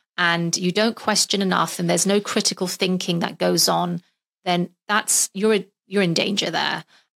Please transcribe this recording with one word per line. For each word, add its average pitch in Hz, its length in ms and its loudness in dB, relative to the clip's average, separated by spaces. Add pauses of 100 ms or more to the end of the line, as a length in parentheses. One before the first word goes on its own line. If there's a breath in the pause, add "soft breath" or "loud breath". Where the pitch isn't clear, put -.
(160 soft breath)
and 170 400 0
you 180 140 0
don't 214 240 0
question - 480 -2
enough 185 380 0
and 175 100 0
there's 170 160 2
no 202 140 4
critical - 480 -2
thinking 185 500 -2
that - 180 -4
goes 180 320 2
on, 175 320 0 (440)
then 175 260 0 (160)
that's, - 480 0
you're, 202 300 2 (240)
you're 196 140 2
in 170 120 2
danger 175 380 0
there. 160 320 -4 (320 soft breath)